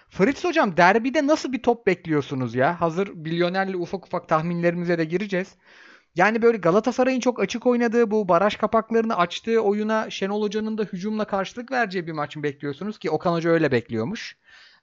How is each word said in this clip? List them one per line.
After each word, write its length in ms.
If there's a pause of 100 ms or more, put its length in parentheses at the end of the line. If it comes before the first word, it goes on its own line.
Fritz 340
hocam, 340
derbide 500
nasıl 260
bir 100
top 240
bekliyorsunuz 680
ya? 260
Hazır 440
Bilyoner'le 480
ufak 320
ufak 240
tahminlerimize 680
de 80
gireceğiz. 500 (600)
Yani 260
böyle 160
Galatasaray'ın 640
çok 200
açık 280
oynadığı, 440
bu 160
baraj 300
kapaklarını 580
açtığı 460
oyuna 480
Şenol 320
Hoca'nın 360
da 60
hücumla 440
karşılık 440
vereceği 360
bir 40
maç 240
mı 80
bekliyorsunuz 560
ki 120
Okan 220
Hoca 160
öyle 220
bekliyormuş, 680 (460)